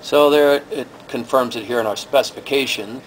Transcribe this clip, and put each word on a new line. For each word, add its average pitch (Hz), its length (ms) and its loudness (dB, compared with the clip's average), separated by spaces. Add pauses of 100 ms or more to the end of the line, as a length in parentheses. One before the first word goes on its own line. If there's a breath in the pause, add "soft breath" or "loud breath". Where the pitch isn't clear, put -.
So 147 280 4
there 143 400 4
it 127 200 -8 (180)
confirms 120 480 -2
it 113 80 -8
here 120 160 -2
in 113 60 -2
our 104 100 -2
specification 123 1120 -4